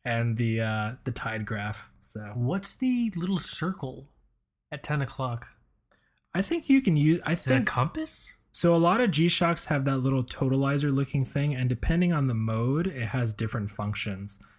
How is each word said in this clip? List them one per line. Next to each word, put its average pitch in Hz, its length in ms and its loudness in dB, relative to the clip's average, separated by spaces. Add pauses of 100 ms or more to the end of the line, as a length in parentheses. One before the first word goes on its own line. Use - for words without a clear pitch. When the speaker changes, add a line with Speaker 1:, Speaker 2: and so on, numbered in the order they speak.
Speaker 1:
and 117 320 0
the, 113 240 0
uh, 110 320 -2 (140)
the 120 80 -2
tide 110 320 -6
graph. 107 440 -6 (180)
So - 120 -12 (160)
Speaker 2:
What's 147 400 -2
the 247 400 0
little 180 220 -2
circle 139 720 -6 (640)
at 143 100 -10
ten 147 180 -2
o'clock? 123 500 -6 (840)
Speaker 1:
I 180 80 0
think 330 260 -2
you 269 140 6
can 165 160 4
use, 151 280 4
I 156 60 0
Speaker 2:
Is 170 80 0
it - 60 -8
a 131 40 -2
Speaker 1:
think 113 180 4
Speaker 2:
compass? - 640 -4 (180)
Speaker 1:
So 170 240 4
a - 0 -
lot 170 240 4
of 240 120 4
G-Shocks 170 540 2
have 139 200 0
that 135 140 0
little 131 240 2
totalizer 139 680 0
looking 135 300 0
thing, 143 320 0
and 127 140 0
depending 170 420 2
on 143 160 2
the 123 60 0
mode, 113 540 0
it 131 180 -4
has 117 260 -2
different 107 400 -4
functions. 101 680 -6 (200)